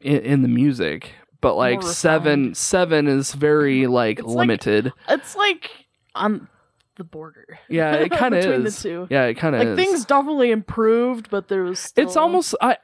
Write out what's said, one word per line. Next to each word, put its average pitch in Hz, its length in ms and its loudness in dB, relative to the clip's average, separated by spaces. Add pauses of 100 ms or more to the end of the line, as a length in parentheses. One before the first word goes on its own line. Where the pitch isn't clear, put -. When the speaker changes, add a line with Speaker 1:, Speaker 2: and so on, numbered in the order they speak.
Speaker 1:
in, 139 180 0
in 135 220 2
the 123 60 2
music. 120 640 -2 (280)
But, 127 140 2
like, 127 260 0
Speaker 2:
More 170 120 -6
Speaker 1:
seven, 156 480 2
Speaker 2:
refined. 117 180 -2
Speaker 1:
seven 165 500 0
is 135 240 0
very, 139 540 2
like, 120 320 0
Speaker 2:
It's 113 100 -10
like 117 80 -2
Speaker 1:
limited. 113 560 2 (160)
Speaker 2:
it's - 260 -2
like 392 360 -2 (440)
on 208 340 -4 (480)
the 185 80 -16
border. 160 560 -20 (100)
Speaker 1:
Yeah, 160 240 0
it 156 180 0
Speaker 2:
<laughs> - 0 -
Speaker 1:
kinda 254 280 2
Speaker 2:
Between 131 260 0
Speaker 1:
is. - 160 -6
Speaker 2:
the - 60 -8
two. 175 200 -8
Speaker 1:
Yeah, 131 180 2
it 117 120 -2
kinda 147 220 0
Speaker 2:
Like, - 80 2
Speaker 1:
is. 101 100 -2
Speaker 2:
things 359 260 0
definitely 277 460 2
improved, 226 800 0
but 196 160 -4
there 190 160 -2
was 185 340 -8
Speaker 1:
It's 285 140 2
Speaker 2:
still 311 120 2
Speaker 1:
almost, 349 380 0
I, 240 240 2